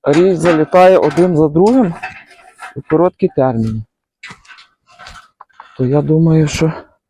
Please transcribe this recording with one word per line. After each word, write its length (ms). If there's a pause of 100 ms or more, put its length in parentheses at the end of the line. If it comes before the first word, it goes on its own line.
(120)
рій 220
залітає 640
один 380
за 120
другим 460 (800)
у 40 (100)
короткий 460
термін. 480 (1900)
То 80
я 180
думаю, 460
що 240 (380)